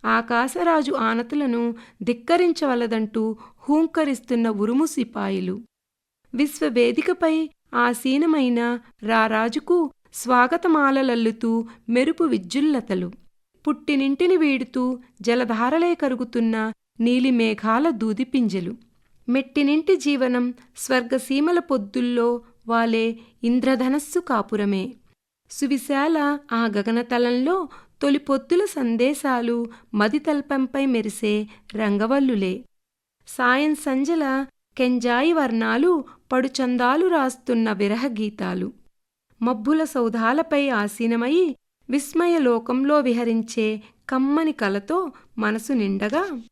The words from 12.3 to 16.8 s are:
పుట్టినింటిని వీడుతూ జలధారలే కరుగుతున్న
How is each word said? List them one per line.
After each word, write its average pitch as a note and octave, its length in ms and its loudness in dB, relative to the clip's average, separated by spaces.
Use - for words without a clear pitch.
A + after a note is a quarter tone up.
పుట్టినింటిని C#4+ 720 0
వీడుతూ C4 460 0
జలధారలే B3 720 0
కరుగుతున్న A#3 760 -2